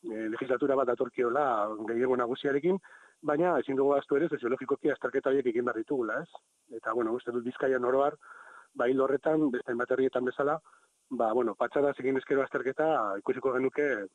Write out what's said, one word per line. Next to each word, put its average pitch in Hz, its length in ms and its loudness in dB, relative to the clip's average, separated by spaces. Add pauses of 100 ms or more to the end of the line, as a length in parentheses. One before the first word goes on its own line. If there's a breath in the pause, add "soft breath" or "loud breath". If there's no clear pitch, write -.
(120)
eh, 113 240 -6
legislatura 135 420 0
bat 131 140 2
datorkiola 123 540 0 (420)
gehiengo 123 340 2
nagusiarekin, 139 560 0 (480 loud breath)
baina 156 380 2
ezin 135 160 0
dugu 139 160 4
ahaztu 139 240 2
ere 165 100 0
soziologikoki 135 640 -2
azterketa 131 380 -2
horiek 131 180 2
egin 120 160 -2
behar 113 160 -2
ditugula, 120 400 -2
ez? 175 80 -12 (480)
Eta, 110 160 -6
bueno, 117 240 0
uste 123 160 -6
dut 120 100 -2
Bizkaian 127 420 0
oro 131 200 4
har, 147 140 -2 (560 loud breath)
ba, 123 120 0
ildo 131 200 4
horretan, 156 420 2
beste 123 240 -4
hainbat 123 220 0
herrietan 127 340 2
bezala, 147 300 -2 (500 soft breath)
ba, 117 240 0
bueno, 117 260 2
patxadaz 139 400 0
egin 131 220 0
ezkero 135 240 0
azterketa 135 460 -2 (320)
ikusiko 131 340 -2
genuke 135 300 0 (280)